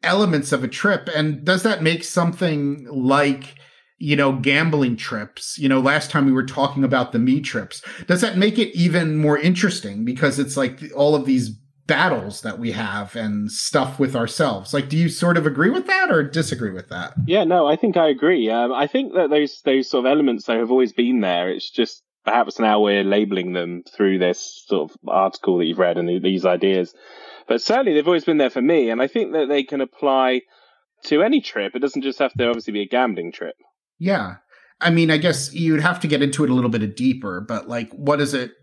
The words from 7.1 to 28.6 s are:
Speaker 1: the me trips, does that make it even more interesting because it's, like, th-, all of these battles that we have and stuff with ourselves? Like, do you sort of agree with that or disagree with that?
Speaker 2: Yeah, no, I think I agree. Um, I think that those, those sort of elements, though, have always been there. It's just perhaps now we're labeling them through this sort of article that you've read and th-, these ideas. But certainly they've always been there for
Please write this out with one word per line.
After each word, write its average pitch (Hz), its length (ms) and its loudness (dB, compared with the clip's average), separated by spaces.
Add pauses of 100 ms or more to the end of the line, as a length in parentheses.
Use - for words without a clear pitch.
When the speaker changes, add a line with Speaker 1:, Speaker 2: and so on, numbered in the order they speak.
Speaker 1:
the 117 80 0
me 127 200 2
trips, 117 420 -8 (260)
does 180 120 2
that 202 160 0
make 214 220 2
it 214 180 0
even 170 400 2
more 147 220 2
interesting 151 680 -2
because 127 360 -2
it's, 135 160 -4
like, 131 240 -2
th-, 151 100 -16
all 143 240 2
of 139 100 0
these 123 320 0 (300)
battles 135 560 -2
that 101 160 -10
we 117 140 -4
have 101 420 -8
and 104 380 -4
stuff - 480 -2
with 131 160 0
ourselves? 113 580 -2
Like, 139 140 -2
do 151 80 -2
you 165 120 2
sort 175 280 2
of 156 100 2
agree 151 240 2
with 370 160 -2
that 381 240 2
or 156 140 2
disagree 120 480 -4
with 92 160 -14
that? 87 260 -10 (140)
Speaker 2:
Yeah, 190 160 2
no, 165 240 4
I 151 80 2
think - 200 0
I 165 120 4
agree. 143 420 2
Um, 120 220 0
I 139 160 0
think 269 260 -4
that - 160 2
those, 151 340 0
those 135 240 2
sort 127 160 0
of 131 60 4
elements, 135 360 2
though, 117 120 0
have 117 140 0
always 127 200 4
been 123 280 2
there. 90 280 0
It's 92 220 -6
just - 320 -4 (220)
perhaps 110 340 0
now 107 220 4
we're 101 240 4
labeling 98 480 0
them 87 320 -6 (120)
through 95 220 4
this - 480 -2
sort 78 240 -2
of - 60 -20 (100)
article 92 520 0
that 87 80 2
you've 82 120 -4
read 87 180 2
and 87 120 -2
th-, 90 160 -2
these 95 200 0
ideas. 92 480 2 (560)
But 117 120 0
certainly 233 320 2
they've 147 140 2
always 170 180 2
been 160 140 2
there 131 120 2
for 127 120 -4